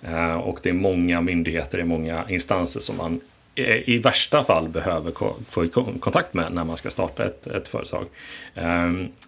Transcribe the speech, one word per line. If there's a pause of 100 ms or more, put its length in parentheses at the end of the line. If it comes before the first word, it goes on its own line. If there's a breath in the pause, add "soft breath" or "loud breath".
Eh,
och
det
är
många
myndigheter,
det
är
många
instanser
som
man, (340)
eh,
i
värsta
fall
behöver
ko-, (140)
få
i
ko-,
kontakt
med
när
man
ska
starta
ett,
ett
företag. (500 loud breath)
Ehm, (200)